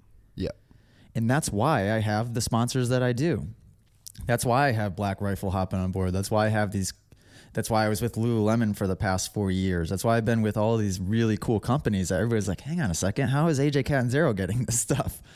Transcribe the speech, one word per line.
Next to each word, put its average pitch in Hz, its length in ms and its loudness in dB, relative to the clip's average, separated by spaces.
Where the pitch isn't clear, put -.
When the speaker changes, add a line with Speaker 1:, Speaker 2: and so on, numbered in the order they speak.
Speaker 1:
value. 92 120 -4
Speaker 2:
Yeah. - 20 -6
Speaker 1:
And 113 140 0
that's 143 200 0
why 107 440 2
I 110 60 0
have 110 340 0
the 117 80 -2
sponsors 120 480 0
that 127 120 2
I 123 120 2
do. 123 340 -2
That's 120 180 0
why 135 240 4
I - 20 2
have 107 240 -2
Black 101 240 -2
Rifle 98 320 -4
hopping 95 260 -2
on 92 140 -2
board. 92 220 0
That's 92 180 -2
why 107 140 2
I 107 40 2
have 107 220 0
these, 95 220 -4
that's - 180 -4
why 110 160 4
I 107 40 2
was 107 120 -2
with 120 140 -2
Lululemon 113 600 2
for 101 120 0
the 92 80 0
past 95 380 -2
four 98 180 0
years. 92 380 0
That's 98 160 -2
why 117 100 4
I've 117 100 0
been 113 160 2
with 107 140 0
all 113 220 2
these 98 240 -2
really 107 360 2
cool 110 220 0
companies 107 500 0
that 95 60 0
everybody's 107 320 0
like, 92 140 -4
"Hang 165 180 -6
on 117 100 0
a 82 60 -2
second, 127 320 -2
how 143 220 2
is 139 100 0
A 143 100 2
J 139 140 0
Catanzaro 135 500 2
getting 98 300 -2
this - 160 0
stuff?" - 420 -2